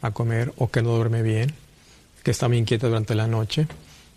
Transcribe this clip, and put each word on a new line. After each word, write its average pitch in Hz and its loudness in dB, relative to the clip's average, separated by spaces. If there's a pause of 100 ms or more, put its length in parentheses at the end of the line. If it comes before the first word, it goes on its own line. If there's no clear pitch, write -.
a 117 -2
comer 113 -2
o 123 0
que 120 0
no 117 0
duerme 113 0
bien, 110 0 (720)
que - 0
está 123 0
muy 120 2
inquieta 117 2
durante 113 0
la 107 0
noche, 113 0 (480)